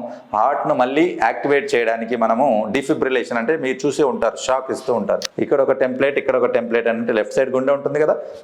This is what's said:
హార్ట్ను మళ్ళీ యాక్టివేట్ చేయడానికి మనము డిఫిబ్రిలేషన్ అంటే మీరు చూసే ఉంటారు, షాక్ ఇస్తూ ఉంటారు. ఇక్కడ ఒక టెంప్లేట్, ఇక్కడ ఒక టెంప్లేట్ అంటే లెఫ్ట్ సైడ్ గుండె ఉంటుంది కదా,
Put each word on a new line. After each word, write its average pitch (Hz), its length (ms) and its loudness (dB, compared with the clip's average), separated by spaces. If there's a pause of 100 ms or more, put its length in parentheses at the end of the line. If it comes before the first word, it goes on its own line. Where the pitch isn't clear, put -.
(340)
హార్ట్ను 143 480 2
మళ్ళీ 139 220 2 (240)
యాక్టివేట్ 139 460 0
చేయడానికి 113 500 0
మనము 117 240 2 (280)
డిఫిబ్రిలేషన్ 131 640 -2
అంటే 131 120 0 (100)
మీరు 131 200 -2
చూసే 143 280 0
ఉంటారు, 117 260 -2 (100)
షాక్ 131 280 0
ఇస్తూ - 240 -4
ఉంటారు. 98 240 -2 (200)
ఇక్కడ 147 220 2
ఒక 135 180 2
టెంప్లేట్, 135 380 0
ఇక్కడ 131 200 0
ఒక 120 160 2
టెంప్లేట్ 113 340 0
అంటే 117 280 -2
లెఫ్ట్ - 180 -2
సైడ్ 131 180 2
గుండె 131 220 2
ఉంటుంది 139 260 -2
కదా, 180 120 2 (280)